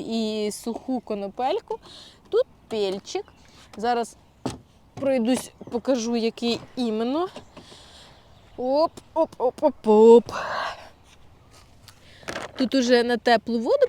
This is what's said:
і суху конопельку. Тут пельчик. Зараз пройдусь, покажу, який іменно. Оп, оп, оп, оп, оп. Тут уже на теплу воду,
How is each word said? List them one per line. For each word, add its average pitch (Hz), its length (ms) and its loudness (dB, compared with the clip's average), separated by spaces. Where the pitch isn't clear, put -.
і 214 440 -4
суху 240 480 -8
конопельку. 247 800 -6
Тут 466 160 0
пельчик. 202 560 -6
Зараз 233 400 -4
пройдусь, 262 560 -2
покажу, 240 460 -4
який 226 440 -4
іменно. 247 520 -4
Оп, 277 360 0
оп, 320 240 0
оп, - 240 -2
оп, 285 240 -2
оп. 226 380 10
Тут 254 180 -2
уже 240 280 4
на 240 140 0
теплу 226 420 0
воду, 480 300 2